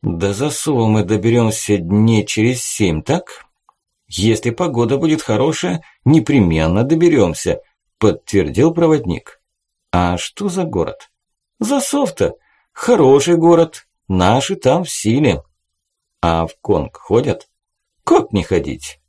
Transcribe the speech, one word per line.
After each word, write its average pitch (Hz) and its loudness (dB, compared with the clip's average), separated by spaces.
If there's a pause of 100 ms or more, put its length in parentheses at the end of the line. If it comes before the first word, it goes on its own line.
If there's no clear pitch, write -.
"До 92 -2
засова 135 -2
мы 107 2
доберемся 107 0
дней 104 2
через 120 -2
семь, 82 -2
так?" - -6 (640)
"Если 110 -2
погода 131 -2
будет 156 0
хорошая, 156 -2 (220)
непременно 98 2
доберемся", 139 0 (380)
подтвердил 98 0
проводник. 156 -2 (500)
"А 87 0
что - -8
за 180 -4
город?" 104 -6 (480)
"Засов-то 262 -2 (360)
хороший 151 4
город, 165 2 (200)
наши 101 0
там 165 0
в 160 -10
силе". 110 0 (760)
"А 82 0
в - -14
Конг - -2
ходят?" - -2 (560)
"Как - 2
не - 0
ходить?" - -4